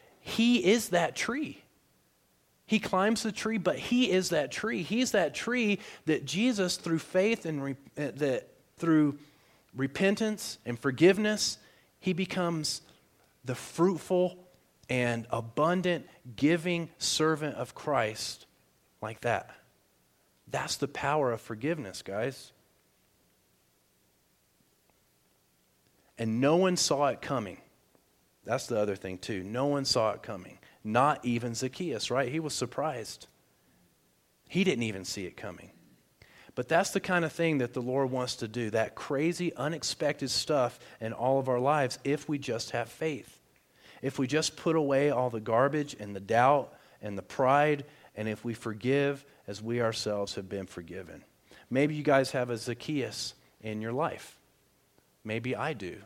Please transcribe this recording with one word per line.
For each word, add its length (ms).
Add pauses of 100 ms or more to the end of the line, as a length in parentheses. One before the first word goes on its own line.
(200)
he 440
is 260
that 260
tree. 480 (1040)
He 120
climbs 440
the 80
tree, 260
but 220
he 320
is 180
that 220
tree. 320
He's 280
that 220
tree 460 (260)
that 200
Jesus, 520
through 220
faith 460
and 180
re-, 120 (220)
uh, 180
that 340 (280)
through 400 (580)
repentance 880
and 120
forgiveness, 800 (420)
he 140
becomes 680 (600)
the 120
fruitful 840 (520)
and 400
abundant 800 (280)
giving 540 (100)
servant 560
of 180
Christ 720 (560)
like 200
that. 280 (960)
That's 280
the 120
power 440
of 100
forgiveness, 600
guys. 500 (3750)
And 220
no 180
one 200
saw 300
it 140
coming. 360 (880)
That's 220
the 100
other 180
thing, 220
too. 260
No 240
one 180
saw 260
it 100
coming. 380 (240)
Not 400
even 320
Zacchaeus, 560
right? 180
He 120
was 120
surprised. 760 (1200)
He 160
didn't 180
even 220
see 200
it 120
coming. 340 (840)
But 120
that's 240
the 80
kind 240
of 80
thing 280
that 140
the 80
Lord 300
wants 260
to 120
do, 220
that 220
crazy, 640
unexpected 720
stuff 480 (220)
in 140
all 260
of 80
our 120
lives 440
if 240
we 100
just 340
have 180
faith. 500 (640)
If 180
we 80
just 300
put 180
away 340
all 200
the 100
garbage 580
and 160
the 60
doubt 540 (280)
and 160
the 60
pride, 640 (300)
and 120
if 160
we 100
forgive 720 (220)
as 140
we 200
ourselves 540
have 140
been 180
forgiven. 560 (460)
Maybe 260
you 80
guys 280
have 180
a 80
Zacchaeus 760 (280)
in 200
your 120
life. 440 (840)
Maybe 320
I 160
do. 340